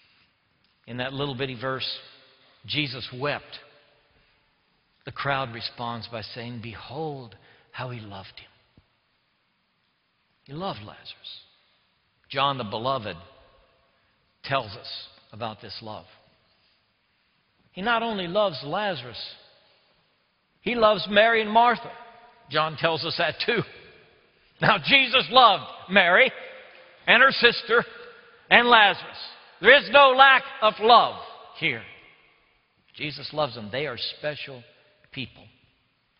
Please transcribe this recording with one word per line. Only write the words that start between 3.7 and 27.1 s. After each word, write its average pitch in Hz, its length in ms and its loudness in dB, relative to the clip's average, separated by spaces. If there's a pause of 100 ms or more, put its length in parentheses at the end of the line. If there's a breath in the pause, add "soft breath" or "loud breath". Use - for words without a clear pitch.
the 123 60 -12
crowd 135 420 -6
responds 117 540 -10
by 113 120 -10
saying, 120 400 -14
"Behold 123 760 -14 (360 soft breath)
how 127 180 -12
he 120 120 -12
loved 98 380 -18
him." - 120 -20 (2000)
He 135 60 -20
loved 156 300 -10
Lazarus. - 580 -20 (880)
John 135 300 -2
the 120 60 -6
Beloved 110 520 -6 (1300)
tells 120 340 -6
us - 320 -16 (240)
about 110 300 -10
this 104 180 -18
love. 107 260 -16 (1700)
He 180 80 -14
not 226 220 0
only 202 260 -4
loves 180 340 0
Lazarus, 147 720 -8 (1300)
he 233 140 -4
loves 214 340 2
Mary 220 320 4
and 214 100 -4
Martha. 233 400 2 (600)
John 156 260 0
tells 165 300 -2
us 160 100 -6
that 160 240 -2
too. 226 240 -2 (960)
Now, 185 160 4
Jesus 233 540 2
loved 220 600 4
Mary 196 400 4 (760)
and 220 160 6